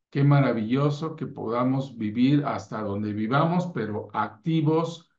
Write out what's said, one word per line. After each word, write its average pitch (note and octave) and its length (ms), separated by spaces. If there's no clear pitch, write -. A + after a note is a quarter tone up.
Qué C#3+ 120
maravilloso C#3+ 920
que C3+ 100
podamos A#2+ 720
vivir B2 480
hasta A2 380
donde G#2 300
vivamos, C#3 600
pero G#2+ 400
activos, D#3+ 1040